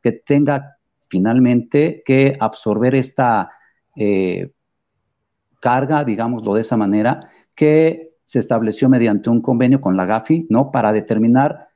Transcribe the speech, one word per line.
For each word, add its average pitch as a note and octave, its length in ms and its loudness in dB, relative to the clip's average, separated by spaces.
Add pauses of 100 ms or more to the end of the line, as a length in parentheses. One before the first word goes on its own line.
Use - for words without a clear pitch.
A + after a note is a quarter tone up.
que A#2 80 0
tenga C#3+ 680 -2 (300)
finalmente A#2+ 960 0
que C3+ 340 2
absorber A2 540 -2
esta, B2 580 -2 (440)
eh, F#2+ 560 -2 (1080)
carga, C3+ 440 -2
digámoslo A2+ 520 -4
de A2+ 60 0
esa A2 140 -4
manera, G#2+ 440 0 (360)
que D#3+ 600 0 (100)
se - 140 -4
estableció A2+ 500 0
mediante A#2 400 2
un A#2 120 2
convenio B2+ 380 2
con F#2+ 160 -2
la F#2 100 -2
gafi, C3+ 440 -2
¿no? C3 220 0
Para G#2+ 200 0
determinar, A#2 840 0